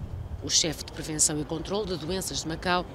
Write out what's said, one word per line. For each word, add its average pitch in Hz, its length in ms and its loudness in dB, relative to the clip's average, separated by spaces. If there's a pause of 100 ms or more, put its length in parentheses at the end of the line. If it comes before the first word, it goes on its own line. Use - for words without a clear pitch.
(420)
O - 60 -4
chefe - 360 4
de - 80 -10
prevenção 151 480 2
e 147 40 -2
controle 175 440 -2
de 185 80 0
doenças 175 460 -2
de 156 60 -4
Macau 175 460 2